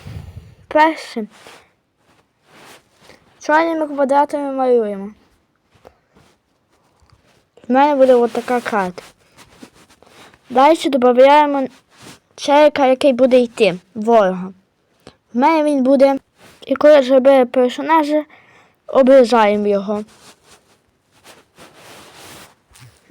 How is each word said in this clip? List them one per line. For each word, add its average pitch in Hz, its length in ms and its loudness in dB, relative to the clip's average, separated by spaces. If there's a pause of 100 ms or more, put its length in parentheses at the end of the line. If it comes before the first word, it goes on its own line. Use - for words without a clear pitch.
(680)
Перше. 302 580 -4 (2250)
Чорними 320 460 -2
квадратами 285 680 -4
малюємо. 220 580 -4 (2500)
В 240 40 -2
мене 277 240 2
буде 262 180 4
от 240 180 0
така 240 280 -6
карта. 190 420 -8 (1500)
Далі 294 380 2
додаємо 269 760 2 (680)
челика, 294 520 0
який 262 260 0
буде 247 280 2
йти, 202 380 -2 (160)
ворога. 196 580 -2 (840)
В 233 40 -6
мене 302 260 0
він 285 180 -2
буде, 277 360 2 (480)
і 269 100 -6
коли 294 260 4
зробили 262 440 2
персонажа, 294 800 -2 (640)
обрізаємо 233 800 2
його. 208 380 -4 (3000)